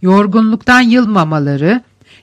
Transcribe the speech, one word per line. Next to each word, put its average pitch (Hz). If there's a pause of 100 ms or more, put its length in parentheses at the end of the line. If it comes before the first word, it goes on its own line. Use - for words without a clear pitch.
yorgunluktan 220
yılmamaları, 185 (400)